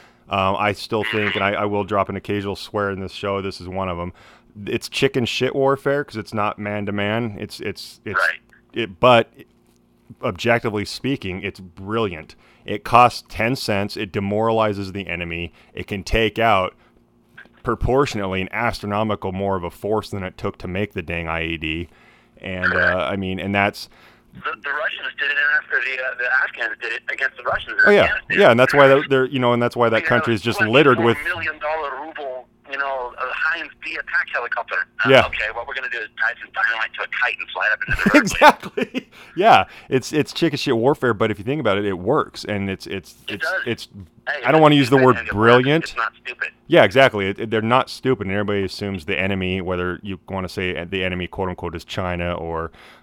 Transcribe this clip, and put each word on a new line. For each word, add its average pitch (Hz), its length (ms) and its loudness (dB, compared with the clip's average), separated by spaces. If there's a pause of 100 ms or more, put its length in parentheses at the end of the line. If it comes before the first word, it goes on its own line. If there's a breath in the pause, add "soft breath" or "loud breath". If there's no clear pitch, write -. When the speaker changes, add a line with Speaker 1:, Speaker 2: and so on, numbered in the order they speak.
(300 loud breath)
Speaker 1:
Um, 95 300 2
I 104 140 2
still 107 300 -4
think, 104 300 -2
and 104 100 -2
I, 101 100 2
I 104 120 -2
will 101 180 0
drop 98 260 0
an 98 60 -6
occasional 101 400 -4
swear 101 360 -4
in 95 80 -6
this 95 140 -10
show, 98 280 -4
this 95 180 -6
is 87 80 -14
one 95 220 -4
of 87 80 -6
'em, 87 160 -8 (540 loud breath)
it's - 200 -4
chicken 135 380 0
shit - 300 -2
warfare, 139 480 0
'cause - 140 -14
it's 107 180 -8
not 104 240 -2
man 104 260 -6
to 101 60 -4
man. 104 480 -2
It's, - 220 -12
it's, - 440 -10
it's, 98 140 -4
Speaker 2:
Right. - 200 -2 (340)
Speaker 1:
it, 107 260 -6
but 127 340 6 (880)
objectively 113 640 0
speaking, 98 560 -6
it's 98 180 -8
brilliant. 95 760 -6 (300 soft breath)
It 104 180 -8
costs 120 440 4
ten 117 280 -2
cents. 101 420 -2
It 92 140 -6
demoralizes 104 800 0
the 95 160 -8
enemy. 85 460 -6 (200 soft breath)
It - 140 -10
can 98 160 -8
take 113 340 0
out 107 380 2 (880 soft breath)
proportionately 110 800 0
an 95 100 -6
astronomical 104 800 -2
more 98 240 -2
of 87 80 -4
a 85 80 -8
force 104 380 -4
than 98 140 -8
it 92 140 -10
took 101 220 -6
to - 80 -10
make 95 260 -4
the 95 80 -8
dang 85 260 -6
I 82 160 -4
E 82 140 -4
D. 80 320 -6 (520 soft breath)
And, 92 240 -6
uh, 92 40 0
Speaker 2:
Correct. 90 420 0
Speaker 1:
I 101 40 -4
mean, 95 240 -4
and 98 140 -4
that's 101 360 0 (440 soft breath)
Speaker 2:
The, 123 60 -20 (240)
the 143 60 -8
Russians 147 400 -6 (100)
did 143 120 -2
it 147 60 -4 (240)
after - 200 -4
the, 131 200 -6
uh, 127 160 -6
the 123 80 -4 (180)
Afghans 117 380 -6
did 117 120 -6
it 113 80 -8 (100)
against 135 260 -4
the 123 60 -14
Russians 120 300 -4
in 104 140 0
Speaker 1:
Oh, 208 40 8
yeah. 190 120 6
Speaker 2:
Afghanistan. - 360 -2
Speaker 1:
Yeah, 180 120 8
and 117 80 6
that's 131 140 4
why 143 140 8
that, 135 220 6
they're, 131 160 2
you 127 140 -4
know, 120 140 4
and 120 80 2
that's 120 140 0
why 120 140 4
that 110 140 2
Speaker 2:
We - 40 -4
Speaker 1:
country 117 260 2
is 101 80 -2
Speaker 2:
have - 40 -6 (100)
Speaker 1:
just - 60 -2
littered 123 380 6
with 117 180 4
Speaker 2:
twenty-four - 260 -6
million 156 160 -6
dollar 151 460 -6
ruble, 139 420 -12 (240)
you 139 60 -8
know, 135 400 -4
a 131 160 -6
Heinz 160 380 -4 (120)
V 151 120 -10
attack 170 360 -4
helicopter. 120 440 -6 (280)
Uh, 117 60 2
Speaker 1:
Yeah. 127 160 8
Speaker 2:
okay, - 280 -4
what 117 140 -10
we're - 60 -10
gonna 127 160 -8
do 123 100 -8
is 107 80 -10 (100)
tie 117 240 -2
some - 120 -20
dynamite 113 400 -2
to 104 100 -6
a - 40 -8
kite 120 320 -2
and - 100 -12
fly 92 160 -4
it 110 80 0
up - 140 -2
into - 160 -2
the - 0 -
Speaker 1:
<laughs> - 60 2
Speaker 2:
Berkeley. 294 120 6
Speaker 1:
Exactly. - 880 2 (260 loud breath)
Yeah, 165 300 6 (240 loud breath)
it's, 131 240 0
it's 147 180 0
chicken 160 260 0
shit 127 200 0
warfare, 123 360 2
but 107 180 0
if 104 80 -6
you 98 40 -12
think 139 160 -4
about 104 180 2
it, 104 80 0
it 98 120 -2
works, 113 480 -2
and 98 240 -4
it's, 95 180 -8
it's, - 280 -10 (120)
Speaker 2:
It 104 80 -10
Speaker 1:
it's, 101 160 -4
Speaker 2:
does. 185 140 -4
Speaker 1:
it's, 117 220 -6 (400)
Speaker 2:
Hey, 143 180 -6
Speaker 1:
I 123 60 4
don't 156 100 6
wanna 151 140 8
use 135 160 4
the 139 60 8
Speaker 2:
it's 131 80 6
Speaker 1:
word 127 100 8
Speaker 2:
not 117 140 -8
Speaker 1:
brilliant. 127 560 6
Speaker 2:
It's - 100 -12
not 113 180 -4 (100)
stupid. - 260 -10 (180)
Speaker 1:
Yeah, 151 160 8
exactly. 104 460 4
It, 101 100 -4
it, 113 100 -6
they're 110 140 0
not 120 260 2
stupid, 123 380 -2
and 95 80 -4
everybody 101 280 0
assumes 95 420 -6
the 95 140 -2
enemy, 95 400 -2
whether 90 440 -4
you 98 160 -10 (100)
wanna 95 200 -6
say 92 360 -4
the 92 180 -4
enemy, 92 240 -2
quote 92 220 -6
unquote, 85 260 -8
is 82 80 -12
China 87 520 -4
or 82 360 -6 (320 loud breath)